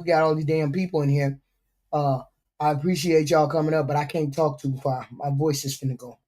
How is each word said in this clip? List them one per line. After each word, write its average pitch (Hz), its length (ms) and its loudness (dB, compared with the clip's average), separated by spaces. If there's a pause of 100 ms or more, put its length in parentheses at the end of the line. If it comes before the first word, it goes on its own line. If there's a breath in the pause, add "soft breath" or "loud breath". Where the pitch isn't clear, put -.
We 165 60 -8
got 165 160 4
all 160 100 4
these 156 120 -2
damn 151 260 0
people 175 320 -2
in 143 60 2
here. 139 300 2 (540)
Uh, 143 280 0 (380)
I 151 120 2
appreciate 156 580 2
y'all 156 180 4
coming 156 280 0
up, 151 120 0
but 143 80 -2
I 147 100 0
can't 151 280 -4
talk 147 260 0
too 135 180 -4
far. 127 340 -4
My 143 180 -8
voice 139 340 0
is 135 160 -8
finna 131 160 -4
go. 120 220 -18 (100)